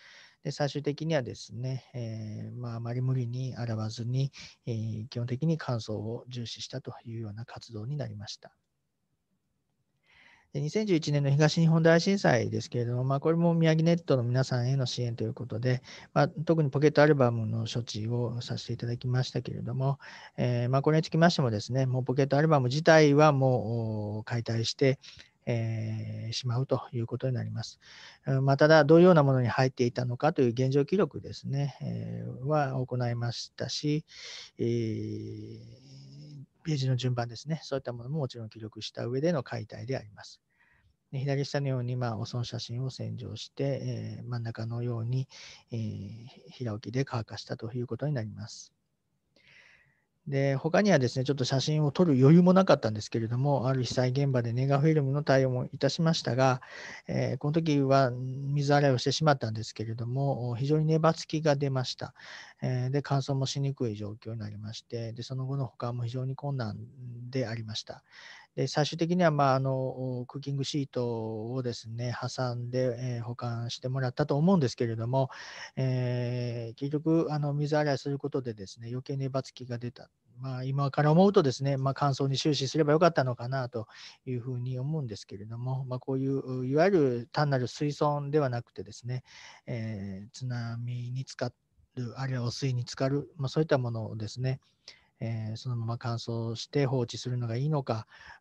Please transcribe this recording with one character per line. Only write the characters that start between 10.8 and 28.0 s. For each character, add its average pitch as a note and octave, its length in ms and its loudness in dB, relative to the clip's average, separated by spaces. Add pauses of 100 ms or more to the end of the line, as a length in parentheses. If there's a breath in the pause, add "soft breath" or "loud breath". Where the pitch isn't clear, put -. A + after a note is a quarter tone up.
十 F#3+ 100 4
一 D#3 160 0
年 C#3+ 100 2
の C#3 100 2
東 D3+ 280 6
日 E3 80 6
本 E3 160 6
大 E3 160 8
震 G3 180 2
災 A#2+ 320 4
で G#2+ 120 -2
す - 80 -12
け - 80 -4
れ A#2+ 80 0
ど A#2+ 100 -2
も、 B2+ 80 0
ま C3+ 120 2
あ、 C#3 40 -2
こ D#3+ 120 2
れ E3 60 2
も E3+ 160 4
宮 E3 200 4
城 D#3+ 100 4
ネ E3+ 100 6
ッ E3+ 80 2
ト - 140 2
の A#2+ 80 2
皆 B2 220 2
さ B2 160 0
ん B2+ 80 0
へ C3+ 80 2
の C3 80 0
支 B2 180 -4
援 A#2 140 -4
と D3 80 -4
い - 20 -2
う - 60 -4
こ A#2+ 140 -10
と A2 120 -6
で、 B2 220 2 (320 loud breath)
ま C#3+ 100 6
あ、 C#3 60 4
特 D#3+ 340 2
に C3+ 60 2
ポ C3+ 100 0
ケ D3+ 80 6
ッ D3 40 8
ト D3 100 6
ア D3 40 10
ル D3+ 100 8
バ B2 160 6
ム A2+ 140 -2
の A2+ 200 -2
処 A#2 160 -4
置 A2 260 -6
を A#2+ 340 -2
さ - 160 -8
せ - 100 -10
て - 60 -8
い A#2 40 -6
た A#2+ 100 -6
だ A#2+ 80 -4
き B2 120 -6
ま B2+ 160 2
し - 80 -6
た B2 100 -4
け - 100 -8
れ G2+ 100 -8
ど A2+ 120 -6
も、 C3+ 260 0 (380 loud breath)
え A#2+ 300 0
ー、 - 20 0
ま C3+ 80 4
あ、 C3+ 40 4
こ D3+ 100 4
れ D#3 80 4
に D#3+ 40 2
つ - 60 -10
き D#3+ 80 0
ま F3 120 8
し - 60 2
て D#3+ 60 2
も A#2+ 100 2
で G#2 80 0
す B2 140 -6
ね、 C3 140 2
も B2+ 140 0
う - 40 -6
ポ C3 80 -2
ケ C#3 100 2
ッ C3+ 40 2
ト C#3 100 2
ア C#3+ 40 4
ル D#3+ 60 4
バ D3 140 6
ム B2 80 2
自 D3 140 -2
体 D#3 320 8
は D3+ 180 8
も A2 840 0
う、 - 40 -6
お、 G#2 40 -10
解 A#2+ 200 -4
体 A2+ 200 -2
し - 120 -4
て、 C3 240 4 (460 loud breath)
え A2 840 -4
ー、 - 20 -6
し - 160 -6
ま A#2+ 100 0
う C3 80 0
と - 160 0 (120)
い A#2+ 80 -4
う A2+ 40 -2
こ A#2+ 120 -6
と C3+ 100 -4
に B2+ 80 -2
な A2+ 80 -4
り A2 80 -8
ま A2+ 120 -6
す。 - 160 -16 (460 loud breath)